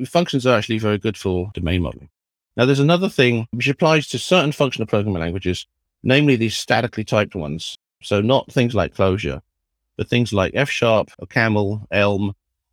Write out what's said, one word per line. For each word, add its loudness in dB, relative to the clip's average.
functions 0
are 4
actually -2
very 0
good -4
for -4
domain 0
modeling. -8
Now, 2
there's 4
another 2
thing 0
which -4
applies 2
to -4
certain 2
functional -2
programming -2
languages, -4
namely 4
these 0
statically -2
typed 0
ones. -8
So 0
not 2
things 0
like 0
Clojure, -2
but -6
things 0
like 0
F 0
sharp 0
or -16
camel, 0
Elm. 0